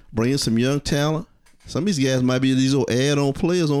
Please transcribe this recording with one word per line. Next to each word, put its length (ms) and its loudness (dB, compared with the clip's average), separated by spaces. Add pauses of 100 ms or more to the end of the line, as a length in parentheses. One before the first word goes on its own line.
(120)
bring 220 0
in 40 0
some 220 0
young 220 0
talent. 440 -2 (420)
Some 160 -6
of 40 -2
these 180 0
guys 160 2
might 180 2
be 140 2
these 220 2
old 160 0
add-on 400 0
players 400 0
on 80 0